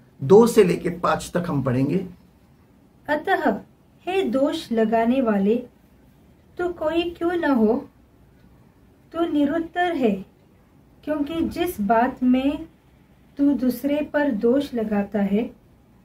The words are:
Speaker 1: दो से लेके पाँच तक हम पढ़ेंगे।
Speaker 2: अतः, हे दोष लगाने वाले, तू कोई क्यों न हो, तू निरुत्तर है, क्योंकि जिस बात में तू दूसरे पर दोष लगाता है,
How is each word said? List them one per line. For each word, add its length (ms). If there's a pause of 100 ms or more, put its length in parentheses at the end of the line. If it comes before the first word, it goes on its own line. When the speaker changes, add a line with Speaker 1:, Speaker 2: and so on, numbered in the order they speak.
(240)
Speaker 1:
दो 240
से 160
लेके 260
पाँच 440
तक 140
हम 160
पढ़ेंगे। 440 (1000)
Speaker 2:
अतः, 440 (540)
हे 180
दोष 480
लगाने 500
वाले, 340 (1000)
तू 120
कोई 400
क्यों 220
न 140
हो, 440 (1200)
तू 140
निरुत्तर 720
है, 300 (800)
क्योंकि 380
जिस 400
बात 420
में 420 (720)
तू 160
दूसरे 480
पर 300
दोष 420
लगाता 480
है, 340 (480)